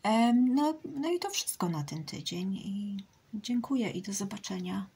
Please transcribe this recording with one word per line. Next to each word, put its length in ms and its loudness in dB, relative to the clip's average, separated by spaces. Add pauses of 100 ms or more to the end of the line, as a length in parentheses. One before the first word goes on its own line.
Em, 520 6
no, 200 4 (100)
no 280 -2
i 60 2
to 120 -4
wszystko 380 -2
na 160 0
ten 200 -6
tydzień 500 -4
i 420 -6 (380)
dziękuję 560 -2
i 120 -6
do 100 -8
zobaczenia 840 -6